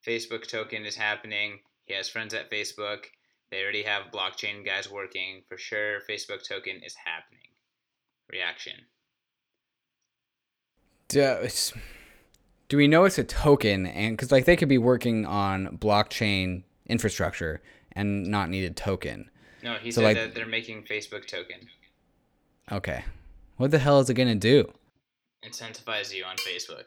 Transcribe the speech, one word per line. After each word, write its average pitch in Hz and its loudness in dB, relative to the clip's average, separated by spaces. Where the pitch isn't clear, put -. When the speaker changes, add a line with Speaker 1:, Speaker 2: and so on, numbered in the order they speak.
Speaker 1:
Facebook 113 -6
token 110 -8
is 104 -8
happening. 104 -6
He 95 -10
has 95 -6
friends 110 -8
at - -8
Facebook. 104 -8
They 95 -6
already 101 -4
have 101 -4
blockchain 101 -8
guys 98 -6
working. 95 -10
For 92 -16
sure, 104 -6
Facebook 101 -10
token 95 -10
is - -18
happening. - -14
Reaction. 87 -8
Speaker 2:
Do, 143 2
it's, 123 0
do 143 2
we 143 8
know 165 8
it's 190 4
a 151 2
token? 104 4
And 107 -2
'cause, 127 0
like, 131 8
they 175 8
could 165 2
be 135 6
working 120 4
on 95 -2
blockchain 101 2
infrastructure 90 -2
and 101 -2
not 98 -2
need 95 -2
a 87 -4
token. 78 -6
Speaker 1:
No, 117 -8
he 113 -8
Speaker 2:
So, 117 0
Speaker 1:
said 110 6
Speaker 2:
like 107 6
Speaker 1:
that 113 -6
they're 113 -8
making 113 -8
Facebook 104 -8
token. 90 -12
Speaker 2:
Okay. 90 -6
What 131 0
the 160 6
hell 143 6
is 131 4
it 123 2
gonna 120 4
do? 113 6
Speaker 1:
Incentivize 107 -8
you 92 -6
on 92 -10
Facebook. 90 -8